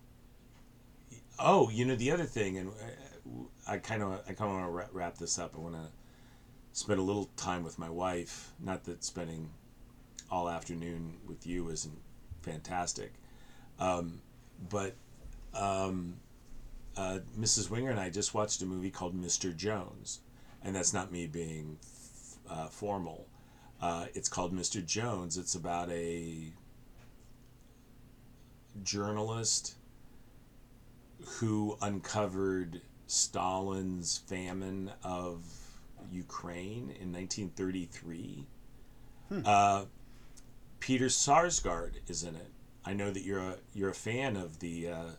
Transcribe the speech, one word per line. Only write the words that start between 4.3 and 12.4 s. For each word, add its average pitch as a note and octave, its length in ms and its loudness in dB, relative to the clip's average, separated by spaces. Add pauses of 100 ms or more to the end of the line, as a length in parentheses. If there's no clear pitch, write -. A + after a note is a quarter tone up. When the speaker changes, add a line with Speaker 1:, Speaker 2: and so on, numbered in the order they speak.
Speaker 1:
kinda G2+ 200 0
wanna F#2 160 0
wra-, F2 220 -2
wrap F2 260 -4
this E2+ 220 0
up. E2 160 -4
I D#2 40 -8
wanna E2 320 -6 (840)
spend G2+ 260 4
a F#2 40 6
little G2 340 4
time F2+ 260 0
with D#2+ 160 -6
my E2 100 -4
wife. F2 720 -2
Not F#2 260 -2
that E2+ 200 -6
spending D#2+ 440 -4 (800)
all F2+ 200 2
afternoon E2+ 760 -4
with D#2+ 220 -10
you E2+ 220 0
isn't D2+ 300 -4 (420)